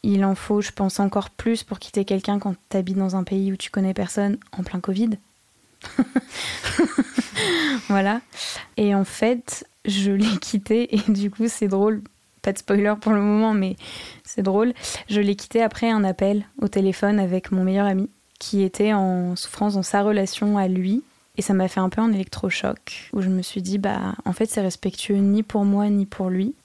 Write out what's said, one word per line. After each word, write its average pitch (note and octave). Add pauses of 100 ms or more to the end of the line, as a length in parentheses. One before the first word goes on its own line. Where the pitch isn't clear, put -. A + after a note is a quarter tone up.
Il G3
en G3
faut, G#3
je -
pense, -
encore G3
plus A3+
pour -
quitter -
quelqu'un G3+
quand G3 (140)
t'habites F#3+
dans F#3+
un F#3
pays G3
où F#3+
tu -
connais F#3+
personne G3+ (140)
en -
plein F3+
covid. G3+ (680)
<laughs> - (1900)
Voilà. G3+ (560)
Et G#3
en G3
fait, - (200)
je G3
l'ai G3+
quitté A3
et G#3
du G3+
coup, A3+
c'est A3
drôle, G3+ (400)
pas G3
de G3
spoiler G3+
pour A3
le G#3
moment, G#3+
mais F#3+ (480)
c'est -
drôle. G#3 (360)
Je G#3
l'ai G3+
quitté A3+
après A3+
un A3
appel G3 (160)
au G#3
téléphone G3+
avec F#3
mon F#3
meilleur F#3+
ami G3 (300)
qui -
était G3+
en F3+
souffrance -
dans F#3+
sa G3+
relation G#3
à G3
lui. F#3 (340)
Et -
ça G#3
m'a F#3+
fait F#3
un F#3
peu A3+
un A3+
électrochoc -
où G3+
je F#3
me F#3
suis -
dit, « F#3
Bah, G3 (100)
en F#3
fait, A3
c'est -
respectueux F#3+
ni G3+
pour G#3
moi G3+
ni G3+
pour F#3+
lui. » F#3+